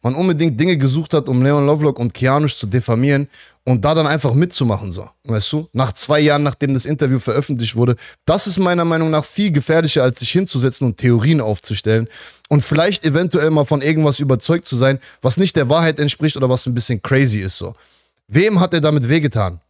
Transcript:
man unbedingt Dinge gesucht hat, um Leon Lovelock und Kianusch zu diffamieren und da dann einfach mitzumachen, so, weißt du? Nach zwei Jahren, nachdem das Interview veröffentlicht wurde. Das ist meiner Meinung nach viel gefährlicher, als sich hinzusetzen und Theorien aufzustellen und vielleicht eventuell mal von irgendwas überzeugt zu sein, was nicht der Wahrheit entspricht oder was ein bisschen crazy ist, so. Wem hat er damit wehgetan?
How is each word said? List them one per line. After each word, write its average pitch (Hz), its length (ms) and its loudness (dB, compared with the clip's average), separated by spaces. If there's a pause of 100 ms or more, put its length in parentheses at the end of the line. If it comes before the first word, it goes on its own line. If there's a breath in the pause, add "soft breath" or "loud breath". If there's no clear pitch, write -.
man 123 120 -2
unbedingt 160 460 0
Dinge 175 160 2
gesucht 139 380 0
hat, 135 160 -2
um 127 120 2
Leon 143 220 2
Lovelock 147 340 0
und 120 140 -4
Kianusch 135 440 0
zu - 100 -8
diffamieren 127 600 0 (380 loud breath)
und 127 220 2
da 156 80 2
dann 160 120 2
einfach 147 280 0
mitzumachen, 117 580 0
so, 92 160 -12 (160)
weißt 110 260 -2
du? 151 220 -4
Nach 117 200 -2
zwei - 280 0
Jahren, 147 220 2
nachdem 139 320 -2
das 127 100 -2
Interview 135 340 0
veröffentlicht 117 560 -2
wurde. 120 220 2 (300 loud breath)
Das - 200 2
ist 190 120 0
meiner 175 260 0
Meinung 165 260 0
nach 151 140 0
viel 202 260 -2
gefährlicher, 156 520 0
als 127 160 0
sich - 120 -2
hinzusetzen 135 560 -2
und 113 120 -4
Theorien 127 420 2
aufzustellen 110 680 -2 (420 loud breath)
und 147 120 2
vielleicht 165 440 0
eventuell 156 420 0
mal 151 160 2
von 143 160 -2
irgendwas 151 400 0
überzeugt 147 460 0
zu 131 100 -6
sein, 135 220 0 (240 loud breath)
was - 160 2
nicht 185 180 0
der 131 140 0
Wahrheit 160 280 2
entspricht 147 380 -2
oder 131 140 0
was 127 160 0
ein 123 80 -2
bisschen 117 260 -2
crazy 131 380 0
ist, 95 180 -4
so. 90 180 -8 (520 soft breath)
Wem 185 340 2
hat 180 140 0
er 160 80 0
damit 147 260 0
wehgetan? 113 600 -2